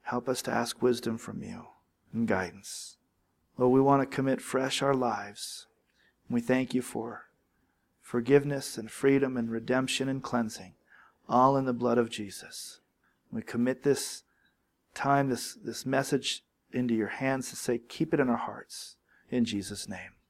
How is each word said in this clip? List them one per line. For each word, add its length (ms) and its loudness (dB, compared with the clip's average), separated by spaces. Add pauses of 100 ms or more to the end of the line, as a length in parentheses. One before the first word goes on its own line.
Help 260 -4
us 140 -2
to 80 -4
ask 320 -2
wisdom 360 0
from 240 -10
you 240 -14 (460)
and 160 0
guidance. 680 -4 (600)
Lord, 160 4
we 80 8
want 220 6
to 120 -4
commit 260 0
fresh 420 -2
our 120 4
lives. 720 -4 (640)
We 120 0
thank 340 0
you 80 2
for 440 -8 (720)
forgiveness 800 2
and 120 -10
freedom 460 4
and 140 -2
redemption 580 0
and 140 -4
cleansing, 520 -4 (540)
all 280 6
in 80 0
the 80 0
blood 260 2
of 120 2
Jesus. 680 -12 (500)
We 120 -6
commit 400 -2
this 400 0 (720)
time, 340 2
this, 260 -4
this 300 -10
message 600 0 (280)
into 220 0
your 140 2
hands 420 -2
to 60 -14
say, 220 -2
"Keep 360 -2
it 60 2
in 80 4
our 80 2
hearts." 600 -10 (340)
In 140 2
Jesus' 440 -6
name. 240 -12 (180)